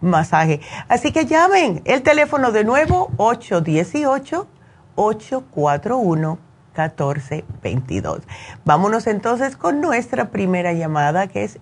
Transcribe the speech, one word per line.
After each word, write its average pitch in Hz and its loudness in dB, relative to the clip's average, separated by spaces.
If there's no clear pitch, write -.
masaje. 160 2
Así 247 2
que 320 2
llamen. 320 4
El 262 2
teléfono 294 2
de 214 2
nuevo, 311 2
ocho 226 0
dieciocho, 269 -2
ocho 220 -2
cuatro 147 -2
uno, 160 -2
catorce 151 -4
veintidós. 90 -6
Vámonos 202 2
entonces 233 -2
con - -2
nuestra 247 -2
primera 180 0
llamada, 160 0
que 202 -4
es - -10